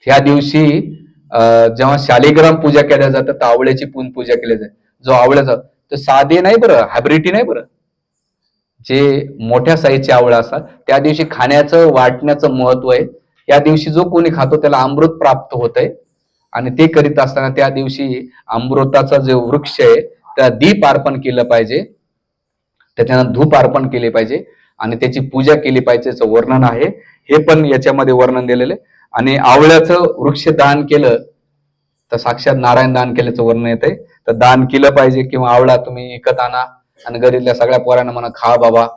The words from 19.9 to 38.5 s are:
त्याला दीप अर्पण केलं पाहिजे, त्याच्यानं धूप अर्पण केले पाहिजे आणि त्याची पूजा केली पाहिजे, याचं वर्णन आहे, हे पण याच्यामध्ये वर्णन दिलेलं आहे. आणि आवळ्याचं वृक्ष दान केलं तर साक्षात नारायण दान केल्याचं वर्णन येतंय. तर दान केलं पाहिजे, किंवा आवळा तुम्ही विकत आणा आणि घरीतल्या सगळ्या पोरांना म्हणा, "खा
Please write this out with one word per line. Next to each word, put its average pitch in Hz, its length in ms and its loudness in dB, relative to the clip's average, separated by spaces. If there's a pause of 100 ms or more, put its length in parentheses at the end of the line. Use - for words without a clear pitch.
त्याला - 420 -4
दीप 147 380 0
अर्पण 135 340 -2
केलं 123 220 -4
पाहिजे, 117 420 -2 (1120)
त्याच्यानं 127 360 -2
धूप 143 220 0
अर्पण 131 340 2
केले 120 200 -4
पाहिजे 113 360 -4 (340)
आणि 110 180 -8
त्याची 127 240 -4
पूजा 135 340 0
केली 135 260 -2
पाहिजे, 123 300 -2
याचं 117 180 -4
वर्णन 123 360 2
आहे, 120 220 -2 (440)
हे 151 120 4
पण 160 220 2
याच्यामध्ये 135 500 0
वर्णन 127 320 0
दिलेलं 123 280 -2
आहे. - 120 -18 (260)
आणि 131 240 -2
आवळ्याचं 160 580 4 (240)
वृक्ष 139 300 -4
दान 143 380 0
केलं 139 300 2 (960)
तर 117 40 -6
साक्षात 120 400 -4
नारायण 127 360 2
दान 123 220 -2
केल्याचं 120 280 -4
वर्णन 113 240 0
येतंय. 117 300 -4 (300)
तर 117 60 -2
दान 127 320 2
केलं 135 260 2
पाहिजे, 131 320 2
किंवा 127 280 -4
आवळा 127 260 4
तुम्ही 123 360 -10
विकत 123 280 -4
आणा 127 260 -6 (400)
आणि 120 120 -10
घरीतल्या 123 360 0
सगळ्या 120 260 0
पोरांना 123 320 -2
म्हणा, 120 220 -10
"खा 120 220 0